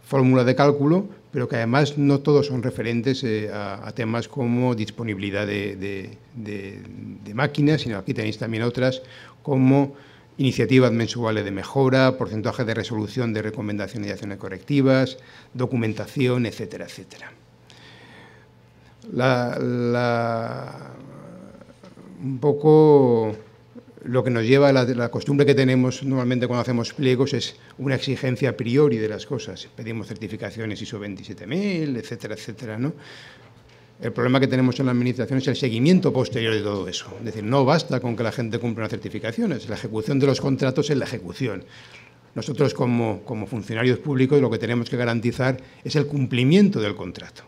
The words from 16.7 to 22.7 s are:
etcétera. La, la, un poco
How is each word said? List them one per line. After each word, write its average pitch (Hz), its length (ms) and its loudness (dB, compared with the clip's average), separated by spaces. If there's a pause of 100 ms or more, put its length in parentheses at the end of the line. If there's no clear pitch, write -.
etcétera. - 460 -18 (1800)
La, 123 480 2
la, 120 1300 -2 (1300)
un 131 160 -6
poco 143 1000 6 (680)